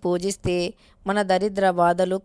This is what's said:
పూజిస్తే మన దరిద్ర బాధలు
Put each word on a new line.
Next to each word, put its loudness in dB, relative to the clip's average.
పూజిస్తే -2
మన -2
దరిద్ర 0
బాధలు 2